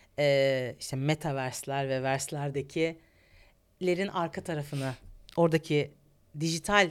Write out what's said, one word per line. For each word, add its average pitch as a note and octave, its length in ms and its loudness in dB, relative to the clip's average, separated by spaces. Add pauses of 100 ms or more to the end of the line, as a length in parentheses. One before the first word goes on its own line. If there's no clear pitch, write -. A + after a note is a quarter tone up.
(180)
e, C3+ 640 4
işte - 160 -8
metaverse'ler C#3 920 -2
ve C3 140 -2
verse'lerdekilerin D3+ 2000 -4
arka F3 360 -4
tarafını, C#3+ 480 -4 (440)
oradaki D#3+ 540 2 (500)
dijital E3 500 2